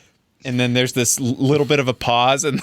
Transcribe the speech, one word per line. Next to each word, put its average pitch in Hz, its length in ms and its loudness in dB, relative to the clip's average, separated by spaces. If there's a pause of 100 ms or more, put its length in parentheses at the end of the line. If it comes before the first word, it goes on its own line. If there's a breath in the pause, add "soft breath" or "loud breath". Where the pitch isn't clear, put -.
(460 soft breath)
And 127 140 -2
then 123 140 0
there's 123 200 0
this - 260 0
l-, 131 180 -2
little 143 280 2
bit 143 140 0
of 131 80 -2
a 127 60 0
pause, 123 500 0
and 131 200 -2